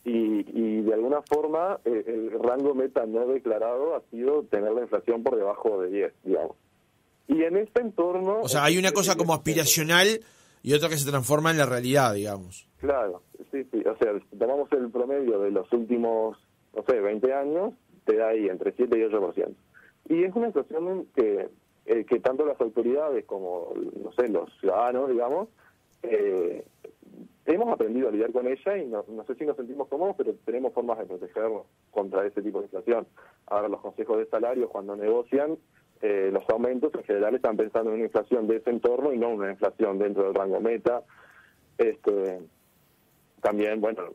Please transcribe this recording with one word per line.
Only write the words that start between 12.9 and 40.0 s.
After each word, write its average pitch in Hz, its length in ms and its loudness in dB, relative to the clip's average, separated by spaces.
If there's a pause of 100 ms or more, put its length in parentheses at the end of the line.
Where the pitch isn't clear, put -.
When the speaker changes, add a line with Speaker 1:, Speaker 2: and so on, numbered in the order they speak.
Speaker 1:
sí, 139 180 -6
sí. 110 160 -2
O 110 120 0
sea, 110 160 2 (160)
si 104 80 -18
tomamos 131 340 0
el 127 200 0
promedio 123 480 0
de 101 120 0
los 95 220 -2
últimos, 113 640 0 (360)
no 107 100 -6
sé, 123 180 2
veinte 107 320 2
años, 156 400 -2 (320)
te 110 100 4
da 110 140 2
ahí 110 180 2
entre 92 260 -2
siete 120 240 2
y 113 60 4
ocho 107 160 2
por 87 140 0
ciento. - 260 -4 (480)
Y 170 160 2
es 185 100 0
una 233 140 0
inflación 170 680 -2
que, 104 340 2 (360)
eh, 110 200 2
que 117 160 2
tanto 131 240 2
las 139 160 -2
autoridades 123 640 0
como, 92 480 -6 (280)
no - 120 -12
sé, 123 160 2
los 87 200 -2 (120)
ciudadanos, 123 480 2
digamos, 131 400 -2 (540)
eh, 101 640 0 (800)
hemos 214 240 2
aprendido 120 400 0
a - 20 0
lidiar 110 200 0
con 123 160 0
ella 190 300 -2
y 170 80 -6
no, 110 220 -6
no 110 180 -12
sé 127 100 -6
si 156 100 -8
nos 147 100 0
sentimos 131 320 -8
cómodos, 180 300 -2
pero 110 160 -2 (120)
tenemos 120 280 -2
formas 117 240 -2
de 104 80 -8
protegernos 98 580 -6 (280)
contra 98 340 -2
ese 101 160 -4
tipo 98 180 -4
de 101 60 -6
inflación. 101 420 -2 (400)
Ahora, 104 220 0
los 101 100 -6
consejos 110 380 -4
de 110 80 0
salarios, 117 440 -2
cuando 101 280 -8
negocian, 120 600 0 (440)
eh, 98 300 0
los 95 180 0
aumentos, 123 440 0
en - 100 -8
general 107 320 0
están 117 220 0
pensando 113 320 0
en 110 60 -2
una 113 100 -2
inflación 110 420 0
de 110 100 2
ese 123 120 -4
entorno 123 440 2
y 120 40 -2
no 117 120 0
una 101 200 -2
inflación 98 480 0
dentro 101 280 2